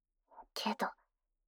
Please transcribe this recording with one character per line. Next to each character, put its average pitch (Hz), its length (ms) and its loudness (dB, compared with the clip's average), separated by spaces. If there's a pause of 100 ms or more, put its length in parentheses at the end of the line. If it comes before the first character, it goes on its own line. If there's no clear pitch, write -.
(540)
け - 220 2
ど、 - 140 2 (580)